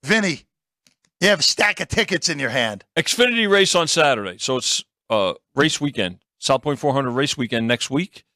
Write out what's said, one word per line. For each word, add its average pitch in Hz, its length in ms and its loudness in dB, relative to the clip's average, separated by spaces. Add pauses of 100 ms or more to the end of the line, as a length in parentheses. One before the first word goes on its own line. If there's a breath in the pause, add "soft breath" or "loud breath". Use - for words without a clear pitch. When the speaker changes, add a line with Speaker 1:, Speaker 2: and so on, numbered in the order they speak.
Speaker 1:
Vinny, 190 380 0 (760)
you 180 80 4
have 196 120 4
a - 40 0
stack 208 360 0
of 185 80 -6
tickets 190 400 -2
in 156 100 -2
your 135 120 -2
hand. 113 340 -2 (140)
Speaker 2:
Xfinity 233 500 0
race 196 260 4
on 175 140 2
Saturday. 113 500 2
So 131 180 -2
it's, - 280 -2 (240)
uh, 98 260 0 (200)
race 156 260 0
weekend, 110 380 -4 (200)
South 135 240 0
Point 143 160 -4
four 143 140 0
hundred 131 200 0
race 135 240 -2
weekend 113 320 -2
next 120 220 0
week. 156 340 -6 (120)